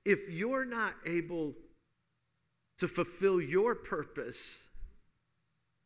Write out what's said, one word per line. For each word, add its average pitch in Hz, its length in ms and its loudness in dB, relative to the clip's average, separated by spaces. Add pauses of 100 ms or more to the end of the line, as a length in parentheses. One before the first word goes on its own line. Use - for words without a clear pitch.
if 202 260 4
you're 240 340 0
not 226 300 -2 (100)
able 165 500 0 (1200)
to 185 80 0
fulfill 180 540 2
your 185 340 4
purpose - 880 -6 (1200)